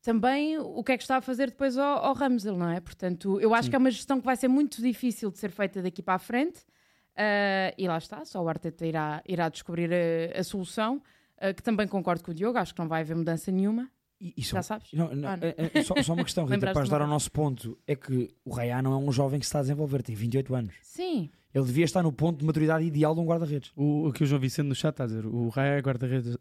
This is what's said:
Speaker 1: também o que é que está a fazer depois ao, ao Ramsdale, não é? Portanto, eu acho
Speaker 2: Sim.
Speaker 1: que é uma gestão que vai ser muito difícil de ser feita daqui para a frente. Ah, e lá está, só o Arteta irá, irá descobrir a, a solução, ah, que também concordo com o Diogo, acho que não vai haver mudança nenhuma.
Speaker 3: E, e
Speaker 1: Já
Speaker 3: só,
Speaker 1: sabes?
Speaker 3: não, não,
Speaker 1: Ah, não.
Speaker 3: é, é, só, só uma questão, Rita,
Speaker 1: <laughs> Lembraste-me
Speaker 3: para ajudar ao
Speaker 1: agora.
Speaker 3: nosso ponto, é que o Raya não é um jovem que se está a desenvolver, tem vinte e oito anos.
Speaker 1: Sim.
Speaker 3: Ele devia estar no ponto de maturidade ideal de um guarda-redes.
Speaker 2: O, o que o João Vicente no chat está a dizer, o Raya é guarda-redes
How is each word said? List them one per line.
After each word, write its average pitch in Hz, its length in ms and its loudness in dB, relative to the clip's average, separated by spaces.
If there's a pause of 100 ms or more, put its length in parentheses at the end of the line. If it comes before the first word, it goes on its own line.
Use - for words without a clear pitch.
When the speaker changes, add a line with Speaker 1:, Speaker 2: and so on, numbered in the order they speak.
Speaker 1:
também 269 560 2
o 220 260 -6
que 269 80 0
é 247 40 2
que 247 80 -10
está 262 120 0
a 254 40 2
fazer 262 300 -2
depois 269 260 -2
ao, 277 300 0
ao 269 80 2
Ramsdale, 226 440 0
não 170 120 0
é? 175 100 -2
Portanto, 185 600 -4
eu 220 140 4
acho 226 100 2
Speaker 2:
Sim. 123 60 -2
Speaker 1:
que 277 60 2
é - 20 4
uma 262 120 6
gestão 254 300 -2
que - 60 -14
vai 254 100 2
ser 262 120 2
muito 269 340 2
difícil 233 480 -2
de - 80 -16
ser 202 120 -6
feita 190 320 -4
daqui 185 200 -4
para 185 120 0
a 185 40 0
frente. 277 420 -2 (560)
Ah, 202 640 2
e 185 100 0
lá 165 100 0
está, - 260 -10
só 185 180 -6
o 165 60 0
Arteta 165 380 -4
irá, 156 400 -2
irá 170 220 0
descobrir 170 440 -4
a, 165 480 0
a 175 40 0
solução, 220 580 -4 (360)
ah, 196 140 -2
que - 100 -10
também 214 260 0
concordo 175 360 0
com 180 60 -8
o 165 40 -4
Diogo, 226 240 0
acho 180 160 -2
que - 60 -8
não 165 80 -2
vai 160 140 0
haver 160 140 -4
mudança 165 360 0
nenhuma. 220 360 2 (320)
Speaker 3:
E, 175 160 -12
e 123 60 -6
Speaker 1:
Já 185 200 -2
Speaker 3:
só, 214 120 -6
Speaker 1:
sabes? - 200 -14
Speaker 3:
não, 156 200 0
não, 143 140 -4
Speaker 1:
Ah, 190 80 -4
não. 165 100 -2
Speaker 3:
é, 170 80 0 (200)
é, 302 80 6
só, 185 200 0
só 165 120 2
uma 175 100 0
questão, 170 200 0
Rita, 127 120 2
Speaker 1:
<laughs> - 0 -
Lembraste-me 190 160 2
Speaker 3:
para 151 100 2
ajudar 147 140 2
ao 147 60 4
Speaker 1:
agora. 147 120 2
Speaker 3:
nosso 143 160 0
ponto, 127 560 -2
é 147 80 0
que 127 360 -2 (140)
o - 60 -12
Raya 120 300 -2
não 135 120 2
é 135 40 2
um 139 160 0
jovem 139 260 2
que 123 60 -4
se - 60 -4
está 151 80 0
a 143 40 2
desenvolver, 139 400 0
tem 113 120 -6
vinte 117 200 -2
e - 40 2
oito 127 160 -2
anos. 113 280 -4
Speaker 1:
Sim. 320 460 -4 (260)
Speaker 3:
Ele 135 100 2
devia 131 200 2
estar 180 180 2
no 160 100 2
ponto 156 280 0
de 147 60 0
maturidade 156 380 2
ideal 151 300 4
de 165 60 0
um 170 60 0
guarda-redes. 160 500 0
Speaker 2:
O, 147 320 2
o 131 40 0
que 131 120 0
o - 20 4
João 139 140 4
Vicente 135 280 0
no 135 60 0
chat 156 200 0
está 135 100 -4
a - 20 -2
dizer, 110 200 -4
o 117 220 0
Raya 143 300 2
é - 20 2
guarda-redes 123 600 0